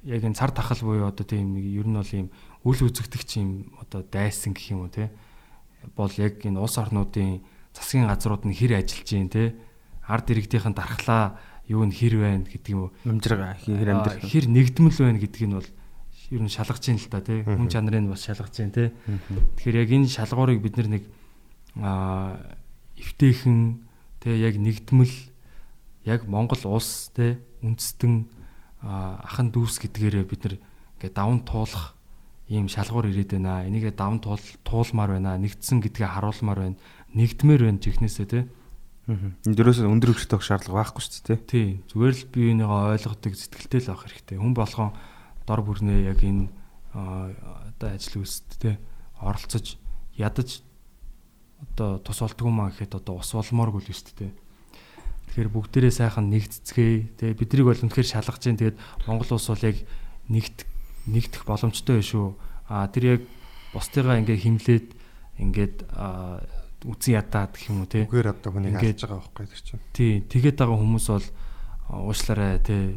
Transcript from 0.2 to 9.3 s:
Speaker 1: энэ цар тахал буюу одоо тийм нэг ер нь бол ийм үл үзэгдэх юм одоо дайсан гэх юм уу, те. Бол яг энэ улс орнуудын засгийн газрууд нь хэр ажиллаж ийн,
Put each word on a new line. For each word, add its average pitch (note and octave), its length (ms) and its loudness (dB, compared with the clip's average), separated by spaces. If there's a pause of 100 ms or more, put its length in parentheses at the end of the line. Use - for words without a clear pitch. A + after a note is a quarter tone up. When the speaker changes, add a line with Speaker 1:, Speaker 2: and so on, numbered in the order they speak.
Speaker 1:
энэ G#2+ 80 0
цар C3 160 0
тахал A#2 320 -2
буюу G#2+ 260 2
одоо G2 160 -4
тийм G2 300 -2
нэг G2 100 -4
ер G2+ 240 -2
нь A2 80 0
бол G2+ 160 -4
ийм F#2+ 160 -4 (380)
үл B2+ 160 4
үзэгдэх - 400 -2 (160)
юм G2 320 -4 (100)
одоо - 220 -10
дайсан G2+ 500 -2
гэх - 220 -6
юм F#2 100 -4
уу, F2+ 60 -8
те. G#2+ 180 -4 (880)
Бол G2+ 220 -2
яг G2+ 260 0
энэ G2 160 0
улс A2 160 -2
орнуудын G#2 640 0 (320)
засгийн A#2+ 380 2
газрууд G2+ 340 0
нь G2+ 80 0
хэр A#2 300 2
ажиллаж - 320 -6
ийн, F#2+ 160 0